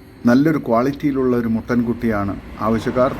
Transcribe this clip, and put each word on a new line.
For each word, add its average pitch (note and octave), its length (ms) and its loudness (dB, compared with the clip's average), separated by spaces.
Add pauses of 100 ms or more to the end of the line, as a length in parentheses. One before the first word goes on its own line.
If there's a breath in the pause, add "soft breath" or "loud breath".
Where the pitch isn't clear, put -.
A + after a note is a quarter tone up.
(260)
നല്ലൊരു C#3+ 320 4
ക്വാളിറ്റിയിലുള്ള C3 800 0
ഒരു A#2 100 -2
മുട്ടൻകുട്ടിയാണ്. A2+ 920 -2 (220)
ആവശ്യക്കാർ A#2+ 580 0